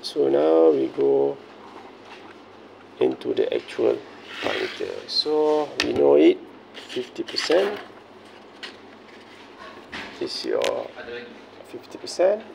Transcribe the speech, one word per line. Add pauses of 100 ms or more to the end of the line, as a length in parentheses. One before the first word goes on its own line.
so
now
we
go (1600)
into
the
actual (480)
parameter. (160)
So, (160)
we
know
it, (320)
fifty
percent. (2500)
Is
your (1080)
fifty
percent (120)